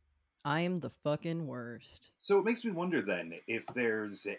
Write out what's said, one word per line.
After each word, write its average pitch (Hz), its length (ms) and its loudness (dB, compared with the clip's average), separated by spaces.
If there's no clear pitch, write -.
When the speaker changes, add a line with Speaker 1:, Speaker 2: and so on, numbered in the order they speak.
Speaker 1:
I 147 180 2
am 180 160 0
the 123 140 -4
fucking 165 420 0
worst. 120 720 -10
Speaker 2:
So 202 220 6
it 185 60 2
makes 233 200 2
me 220 60 0
wonder 170 320 2
then 87 320 -2
if 113 220 -2
there's 110 580 0